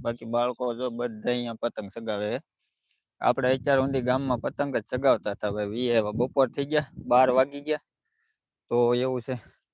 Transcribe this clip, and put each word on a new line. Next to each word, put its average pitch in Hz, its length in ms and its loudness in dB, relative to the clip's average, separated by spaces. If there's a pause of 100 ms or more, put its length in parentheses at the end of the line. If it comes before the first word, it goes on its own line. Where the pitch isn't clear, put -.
બાકી 117 240 -4
બાળકો 120 480 -2
જો 123 160 -4
બધા 117 420 -4
અહીંયા 120 220 -2
પતંગ 110 360 -6
ચગાવે 107 420 -4
છે. 127 80 -4 (840)
આપણે 127 320 2
અત્યાર 135 260 2
સુધી 135 220 0
ગામમાં 127 380 0
પતંગ 139 380 -4
જ 110 40 0
ચગાવતા 127 500 2
હતા 101 200 -4
ભાઈ. 104 160 -4
વી 120 200 -4
એવા 110 240 2
બપોર 123 380 0
થઈ 139 160 -4
ગયા, 151 280 -2
બાર 127 360 4
વાગી 139 320 2
ગયા. 151 180 -2 (920)
તો 120 240 4
એવું 127 280 -2
છે. 131 140 -6 (380)